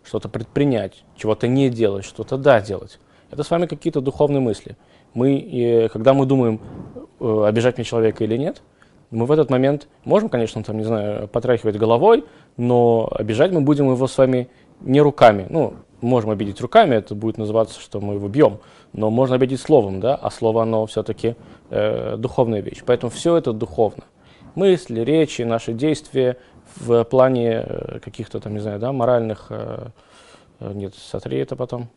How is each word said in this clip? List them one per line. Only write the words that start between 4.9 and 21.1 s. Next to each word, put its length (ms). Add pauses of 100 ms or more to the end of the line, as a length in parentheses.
Мы, 240
э, 500
когда 240
мы 140
думаем, 340 (600)
э, 260
обижать 320
мне 60
человека 400
или 120
нет, 260 (480)
мы 140
в 80
этот 160
момент 400 (160)
можем, 240
конечно, 340
там, 140
не 80
знаю, 440
потряхивать 480
головой, 480 (340)
но 520
обижать 420
мы 100
будем 280
его 160
с 120
вами 300 (320)
не 200
руками. 480
Ну, 260 (260)
можем 300
обидеть 300
руками, 340
это 200
будет 240
называться, 420
что 200
мы 140
его 140
бьем, 320 (320)
но 180
можно 240
обидеть 260
словом, 400
да, 140
а 160
слово, 320
оно 240
все-таки, 480 (360)